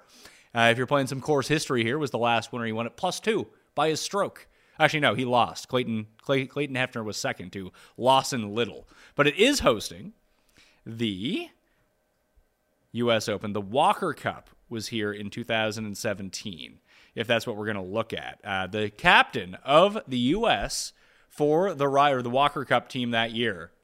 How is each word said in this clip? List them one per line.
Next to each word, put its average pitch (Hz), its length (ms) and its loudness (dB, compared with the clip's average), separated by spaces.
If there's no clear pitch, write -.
uh, 117 160 6
if 117 60 2
you're 127 100 -2
playing 139 200 2
some 135 120 -6
course 139 300 0
history 143 340 0
here, 123 160 -2
was 143 120 -4
the 120 60 -4
last 117 360 0
winner. 117 120 -6
He 113 60 -4
won 110 140 -4
at 117 100 -10
plus - 240 -4
two 196 280 -2
by 151 140 2
his 156 100 0
stroke. - 480 -4
Actually, 156 220 4
no, 123 120 4
he 123 120 -2
lost. 117 440 2
Clayton, 113 380 -2
Clay-, 135 260 0
Clayton 139 280 -6
Hefner 123 280 -4
was 107 140 -6
second 104 360 -6
to 95 180 -10
Lawson 127 560 2
Little. 101 340 -4
But 143 120 4
it 147 100 2
is 262 240 4
hosting 117 500 0
the 117 600 -4
U 120 200 0
S 110 180 2
Open. 104 240 -4
The 104 80 -2
Walker 147 520 0
Cup - 360 -8
was 110 180 -8
here 104 260 -4
in 104 160 -10
two 117 160 -10
thousand 110 400 -2
and 101 120 -10
seventeen, 95 840 -8
if 117 120 -4
that's 117 200 2
what 113 80 -6
we're 107 120 -6
gonna 104 160 -4
look 104 300 -4
at. 73 300 -10
Uh, 95 240 -4
the 107 220 -2
captain 139 760 2
of 180 340 6
the 127 120 -2
U 180 300 0
S 120 420 -2
for 156 440 2
the 139 140 0
Ry-, 139 240 6
or 127 100 0
the 120 80 -4
Walker 139 360 2
Cup 123 240 0
team 123 220 -4
that 117 200 0
year, 107 400 -4